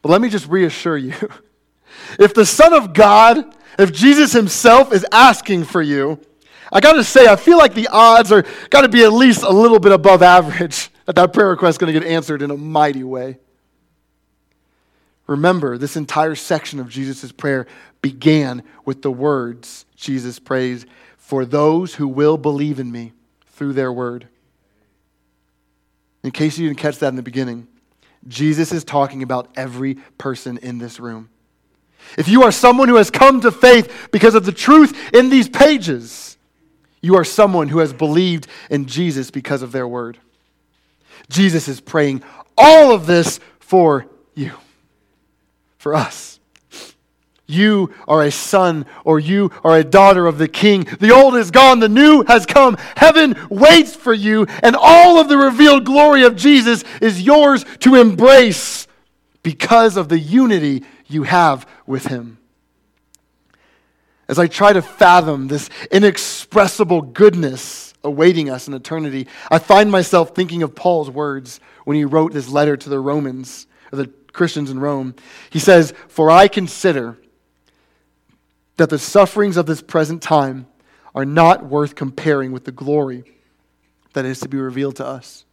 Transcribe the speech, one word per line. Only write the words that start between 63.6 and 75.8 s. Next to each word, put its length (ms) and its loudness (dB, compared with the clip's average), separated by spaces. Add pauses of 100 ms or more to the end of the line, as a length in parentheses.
As 100 -4
I 80 0
try 240 2
to 100 0
fathom 640 0
this 220 -10 (220)
inexpressible 1120 -2
goodness 920 -2 (120)
awaiting 440 -2
us 200 -14
in 40 -14
eternity, 540 -12 (240)
I 80 2
find 320 2
myself 420 -2
thinking 300 -6
of 120 -10
Paul's 340 -4
words 500 -12 (240)
when 140 -6
he 80 -4
wrote 260 -2
this 180 -12
letter 280 -2
to 120 -20
the 100 -8
Romans, 680 -10 (240)
or 60 -12
the 120 -10 (220)
Christians 400 -8
in 80 -12
Rome. 340 -8 (360)
He 100 -10
says, 340 2 (140)